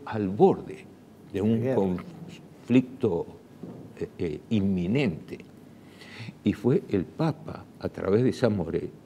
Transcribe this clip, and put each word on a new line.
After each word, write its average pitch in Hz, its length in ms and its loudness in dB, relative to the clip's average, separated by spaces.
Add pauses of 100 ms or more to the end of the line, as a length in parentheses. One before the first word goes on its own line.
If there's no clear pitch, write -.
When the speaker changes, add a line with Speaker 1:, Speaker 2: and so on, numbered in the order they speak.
Speaker 1:
al 104 220 -2
borde - 580 4 (460)
de 98 100 -2
un 113 180 4
Speaker 2:
Guerra. 127 160 0
Speaker 1:
conflicto, - 1500 0 (720)
eh, - 100 -6 (100)
eh, 80 220 -4 (100)
inminente. 98 880 0 (1040)
Y 101 120 2
fue 135 340 2
el 92 160 0
Papa, - 600 -6 (140)
a 92 120 -6
través 95 340 2
de 110 80 4
Zamoré 85 580 0 (160)